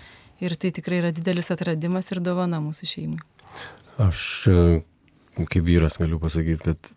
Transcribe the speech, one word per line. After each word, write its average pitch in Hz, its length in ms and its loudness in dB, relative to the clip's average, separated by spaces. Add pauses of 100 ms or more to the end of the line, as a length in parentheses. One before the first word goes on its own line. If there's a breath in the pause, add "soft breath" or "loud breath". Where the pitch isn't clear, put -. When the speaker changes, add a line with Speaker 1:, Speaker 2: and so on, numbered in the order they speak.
(380 loud breath)
Speaker 1:
ir 175 180 -4
tai 185 140 -4
tikrai 175 320 -4
yra 170 100 0
didelis 170 380 -4
atradimas 175 640 -2
ir 185 100 -4
dovana 175 400 -2
mūsų 151 240 -6
šeimai. 156 320 -6 (800 loud breath)
Speaker 2:
Aš, 95 240 2 (240)
e, 85 380 6 (580)
kaip 82 240 0
vyras 82 320 4
galiu 82 240 -2
pasakyti, 80 400 -2
kad 82 160 -2 (200)